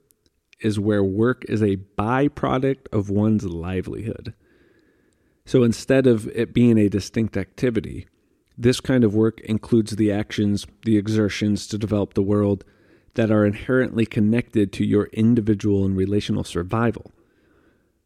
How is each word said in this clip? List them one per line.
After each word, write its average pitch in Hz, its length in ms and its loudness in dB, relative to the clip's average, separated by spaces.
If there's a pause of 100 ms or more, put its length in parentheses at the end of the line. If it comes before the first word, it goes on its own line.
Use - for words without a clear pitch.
(600)
is 107 180 -2
where 104 260 2
work 110 440 0
is 110 160 0
a 98 140 2 (200)
byproduct 131 920 -2
of 101 180 -2
one's 104 360 2
livelihood. 90 880 -8 (1120)
So 131 180 4
instead 131 420 2
of 113 300 2
it 117 180 -4
being 120 240 6
a 104 120 4
distinct 101 480 -4
activity, 101 720 -4 (500)
this 120 240 2
kind 127 240 2
of 101 100 2
work 110 260 2
includes 110 540 0
the 104 160 2
actions, 101 560 -2 (160)
the 113 140 2
exertions 104 720 0
to 107 100 -6
develop 101 360 -2
the 104 80 0
world 101 440 0 (480)
that 110 180 0
are 107 140 4
inherently 113 600 0
connected 107 680 0
to 104 120 -2
your 104 280 2
individual 107 720 2
and 95 100 0
relational 101 480 -2
survival. 110 720 -4 (920)